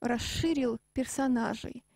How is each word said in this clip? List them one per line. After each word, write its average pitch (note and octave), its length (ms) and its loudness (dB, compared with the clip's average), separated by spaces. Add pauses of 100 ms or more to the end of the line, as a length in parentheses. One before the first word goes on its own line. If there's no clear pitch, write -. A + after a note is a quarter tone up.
расширил A#3+ 800 0 (140)
персонажей, B3 920 0 (120)